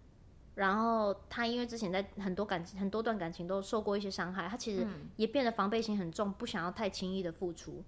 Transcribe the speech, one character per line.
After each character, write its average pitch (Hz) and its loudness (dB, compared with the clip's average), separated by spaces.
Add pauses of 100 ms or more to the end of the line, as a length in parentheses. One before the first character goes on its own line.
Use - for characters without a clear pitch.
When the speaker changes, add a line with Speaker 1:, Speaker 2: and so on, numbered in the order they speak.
(560)
Speaker 1:
然 196 4
后 220 4 (160)
他 233 0
因 240 0
为 240 0
之 233 -6
前 190 0
在 196 2 (140)
很 196 0
多 196 0
感 185 -2
情， 190 -8
很 196 0
多 214 0
段 226 0
感 170 -2
情 175 -6
都 190 0
受 214 0
过 202 2
一 208 0
些 202 -4
伤 180 -2
害， 185 -2
他 214 -6
其 220 -4
实 - 2
Speaker 2:
嗯。 202 -6
Speaker 1:
也 214 2
变 254 4
得 226 4
防 226 4
备 226 4
心 214 2
很 175 0
重， 196 0
不 240 -6
想 185 -2
要 175 0
太 202 0
轻 190 -2
易 190 0
的 170 -2
付 175 -2
出。 165 -10